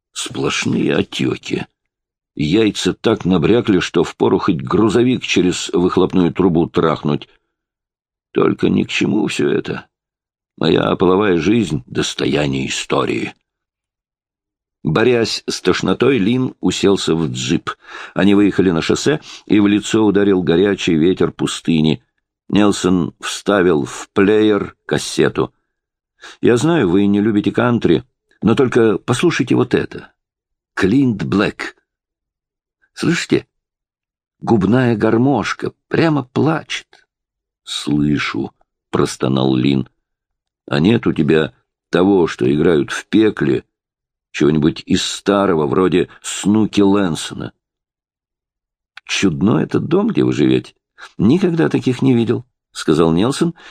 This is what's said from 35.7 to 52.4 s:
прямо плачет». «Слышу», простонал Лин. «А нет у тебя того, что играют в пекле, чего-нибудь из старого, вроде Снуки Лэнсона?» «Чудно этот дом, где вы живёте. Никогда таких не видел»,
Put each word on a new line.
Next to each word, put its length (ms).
прямо 340
плачет». 840
«Слышу», 880
простонал 680
Лин. 320
«А 140
нет 260
у 60
тебя 420
того, 360
что 260
играют 400
в 140
пекле, 580
чего-нибудь 560
из 160
старого, 640
вроде 420
Снуки 600
Лэнсона?» 720
«Чудно 540
этот 280
дом, 220
где 160
вы 80
живёте. 420
Никогда 500
таких 340
не 120
видел», 300